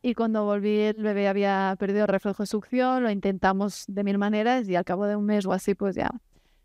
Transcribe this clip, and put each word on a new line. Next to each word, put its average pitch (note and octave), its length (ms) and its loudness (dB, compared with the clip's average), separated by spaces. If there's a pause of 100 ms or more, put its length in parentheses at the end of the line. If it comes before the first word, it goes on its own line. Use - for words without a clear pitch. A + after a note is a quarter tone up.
Y B3 120 0
cuando A3 320 0
volví, G#3 340 2
el G#3+ 240 0
bebé G3+ 240 0
había G3 520 0
perdido G3+ 240 0
el G#3 40 2
reflejo G3 360 0
de G3 40 -4
succión, B3+ 560 0
lo A#3 60 0
intentamos G3 800 0
de G3+ 160 -4
mil G3+ 140 0
maneras G#3+ 500 0
y F#3 80 0
al F3 80 2
cabo F#3+ 220 -2
de G#3 100 0
un G#3 100 -2
mes G#3 200 2
o F#3 80 0
así, F#3+ 220 0
pues G3 200 -2
ya. - 160 -2 (540)